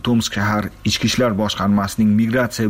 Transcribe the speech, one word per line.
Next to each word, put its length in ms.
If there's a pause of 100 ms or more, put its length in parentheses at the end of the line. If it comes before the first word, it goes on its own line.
Tomsk 320
shahar 320 (200)
ichki 220
ishlar 300
boshqarmasining 760
migratsiya 500